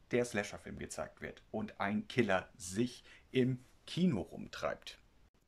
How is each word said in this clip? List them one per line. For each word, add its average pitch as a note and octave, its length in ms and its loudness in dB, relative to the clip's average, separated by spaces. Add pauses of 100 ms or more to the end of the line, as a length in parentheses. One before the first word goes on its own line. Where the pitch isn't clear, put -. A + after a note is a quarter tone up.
(120)
der A#2+ 140 4
Slasher-Film - 520 -4
gezeigt - 440 -8
wird - 280 -10
und G#2+ 300 -4
ein G#2 300 0
Killer G2+ 480 4
sich G2 460 -4 (280)
im B2+ 320 2 (240)
Kino D#3 340 2
rumtreibt. - 800 -6 (480)